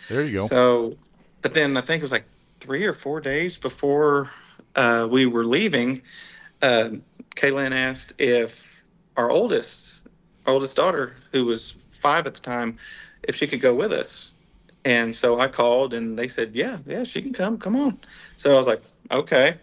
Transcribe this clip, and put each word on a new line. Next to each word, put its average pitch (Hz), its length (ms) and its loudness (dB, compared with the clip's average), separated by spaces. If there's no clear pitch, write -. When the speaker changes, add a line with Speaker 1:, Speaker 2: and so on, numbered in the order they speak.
Speaker 1:
There 127 140 -2
you 113 180 -4
go. 101 80 0
Speaker 2:
So, 123 480 2
but 143 120 -4
then 143 220 2
I 127 60 0
think 165 180 -2
it - 40 -6
was, 131 60 -8
like, 113 140 -2
three 135 260 -6
or 185 80 -2
four 147 280 -8
days 151 360 -4
before, 143 720 0
uh, 117 340 2
we 127 180 4
were 117 180 0
leaving, 131 580 0
uh, 117 260 4
Kaylin 135 360 0
asked 131 460 -4
if 120 640 -2
our 117 140 0
oldest, - 760 -2
our 131 80 4
oldest 135 200 0
daughter, 143 400 0
who 131 160 0
was 113 260 -4
five 156 340 2
at 135 80 -8
the - 60 -20
time, 120 360 -6
if 120 80 -4
she 151 100 -2
could 139 140 -6
go 127 140 4
with 185 180 -2
us. - 400 -8
And 117 300 0
so 120 240 2
I 131 80 2
called, 127 480 2
and 113 240 -6
they 120 80 -4
said, 117 280 -6
"Yeah, 190 320 -4
yeah, 185 180 -6
she - 180 -8
can 269 100 -10
come. 214 260 -2
Come 202 180 -2
on." 269 200 0
So 143 140 4
I 135 60 8
was 127 80 4
like, 113 160 2
"Okay." 139 500 2